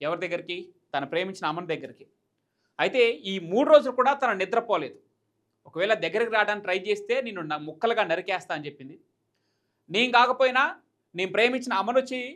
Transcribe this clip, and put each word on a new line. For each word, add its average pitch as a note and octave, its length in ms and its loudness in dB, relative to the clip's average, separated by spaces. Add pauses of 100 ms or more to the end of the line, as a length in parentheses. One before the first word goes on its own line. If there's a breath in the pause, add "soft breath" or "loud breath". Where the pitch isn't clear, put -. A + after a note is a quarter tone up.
ఎవరి E3 200 -2
దగ్గరికి? F3 360 -6 (320)
తను C#3 180 -4
ప్రేమించిన F#3 400 -4
అమన్ E3+ 220 -4
దగ్గరికి. C#3 360 -10 (720)
అయితే G3 240 2 (220)
ఈ F#3+ 160 -4
మూడు G3+ 280 0
రోజులు C#4+ 240 8
కూడా B3+ 220 4
తను B3 200 0
నిద్రపోలేదు. F#3+ 600 -2 (680)
ఒకవేళ G3 300 -2
దగ్గరికి G#3+ 360 -2
రావడానికి G#3 360 0
ట్రై F#3 120 0
చేస్తే G3+ 440 -4
"నిన్ను G3+ 200 -8
నా D3+ 160 -6
ముక్కలుగా G#3 460 -2
నరికేస్తా" F3+ 500 -4
అని D3 120 -8
చెప్పింది. C#3+ 300 -16 (960)
"నేను A#3 220 2
కాకపోయినా B3 500 4 (520)
నేను F#3 180 -4
ప్రేమించిన B3 420 0
అమన్ G#3+ 240 0
వచ్చి C4 220 -2 (160)